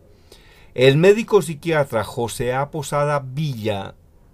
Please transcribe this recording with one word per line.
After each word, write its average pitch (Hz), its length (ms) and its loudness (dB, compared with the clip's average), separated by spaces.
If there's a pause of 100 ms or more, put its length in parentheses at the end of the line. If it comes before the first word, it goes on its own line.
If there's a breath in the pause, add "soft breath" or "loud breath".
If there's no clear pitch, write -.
(720 loud breath)
El 135 240 6
médico 202 460 4
psiquiatra 143 600 -2
José 120 520 -6
A. 139 160 -4
Posada 147 480 -4
Villa 117 760 -6 (400)